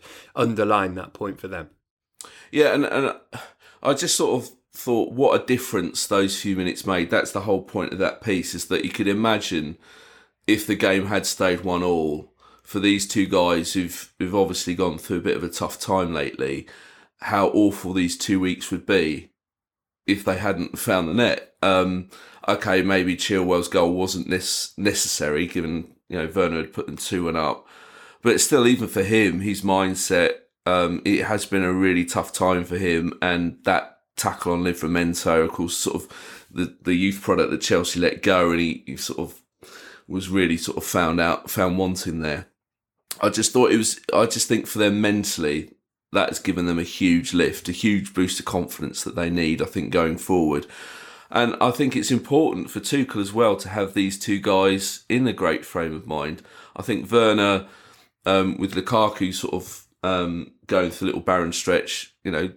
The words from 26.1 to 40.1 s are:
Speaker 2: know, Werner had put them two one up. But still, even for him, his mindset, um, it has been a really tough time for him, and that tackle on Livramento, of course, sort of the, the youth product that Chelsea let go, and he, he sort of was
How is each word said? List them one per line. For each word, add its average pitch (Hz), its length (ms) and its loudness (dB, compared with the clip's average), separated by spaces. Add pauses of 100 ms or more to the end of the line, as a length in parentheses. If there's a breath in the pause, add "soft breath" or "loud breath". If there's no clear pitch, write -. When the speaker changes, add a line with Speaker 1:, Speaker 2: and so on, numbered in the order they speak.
Speaker 2:
know, 80 160 -4
Werner 87 240 0
had 78 160 -6
put 82 120 -8
them 73 120 -10
two 90 280 -4
one 82 100 -2
up. 78 320 -2 (540 loud breath)
But 113 180 4
still, 127 280 4
even 123 200 2
for 95 160 -2
him, 95 380 2
his 98 220 -4
mindset, 95 720 2 (300)
um, 87 400 2
it 98 180 2
has 104 220 -2
been 95 180 0
a 90 80 0
really 92 320 2
tough - 300 -4
time 92 320 2
for 87 120 -6
him, 85 440 0
and 87 420 0
that - 360 0 (180)
tackle - 340 -2
on 87 120 0
Livramento, 85 800 0
of 80 60 -4
course, 85 260 -4
sort - 180 -4
of - 560 -14
the, - 300 -4
the 90 140 0
youth 98 260 0
product - 300 2
that - 100 -2
Chelsea 87 400 0
let - 200 0
go, 90 300 4
and 85 80 2
he, 82 260 -2
he 65 120 -12
sort - 220 -8
of - 220 -10 (680 loud breath)
was 92 180 -6